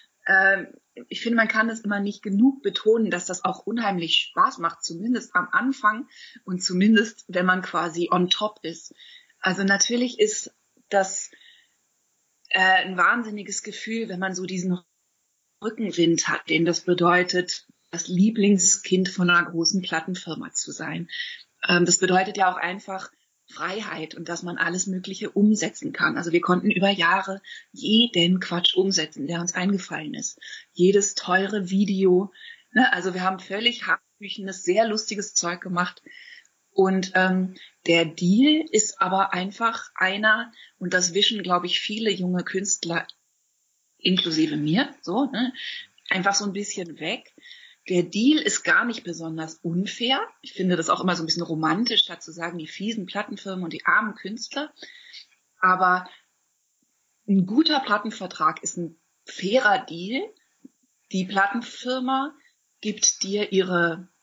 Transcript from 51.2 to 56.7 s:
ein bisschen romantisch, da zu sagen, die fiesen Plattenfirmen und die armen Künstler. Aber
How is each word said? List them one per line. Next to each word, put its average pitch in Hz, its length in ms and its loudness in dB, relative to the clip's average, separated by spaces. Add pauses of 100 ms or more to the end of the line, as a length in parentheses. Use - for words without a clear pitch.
ein - 20 -6
bisschen 160 160 -2
romantisch, 165 640 0
da 175 140 -12
zu - 120 -18
sagen, 170 280 -8
die 156 80 -12
fiesen 202 400 -8
Plattenfirmen 196 560 -8
und 160 100 -8
die - 120 -12
armen 202 300 2
Künstler. 240 560 -10 (880)
Aber 185 480 2 (1200)